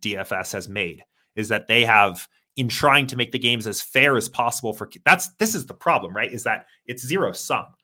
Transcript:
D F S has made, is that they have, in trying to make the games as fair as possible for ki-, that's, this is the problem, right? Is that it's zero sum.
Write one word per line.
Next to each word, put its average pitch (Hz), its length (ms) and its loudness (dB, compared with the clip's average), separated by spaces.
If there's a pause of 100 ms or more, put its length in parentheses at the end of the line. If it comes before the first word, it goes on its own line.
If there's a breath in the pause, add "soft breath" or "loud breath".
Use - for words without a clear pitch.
D 101 160 -4
F 95 160 -6
S 92 200 -6
has 92 160 -8
made, 95 340 -6 (320)
is 107 140 -6
that 107 200 -2
they 117 160 4
have, 104 420 4 (300)
in 127 120 -4
trying 139 380 4
to 131 100 -8
make 120 140 -2
the 131 80 -4
games 120 280 -2
as 104 140 -6
fair 135 360 4
as 110 120 0
possible 117 440 -2
for 104 140 -10
ki-, - 180 -20
that's, 180 300 4
this 220 200 -2
is 139 100 -6
the - 100 -16
problem, 101 400 -2
right? 117 180 -4
Is 117 100 -12
that 110 240 -4 (200 soft breath)
it's 123 200 -10
zero 143 260 -2
sum. - 340 -6 (180)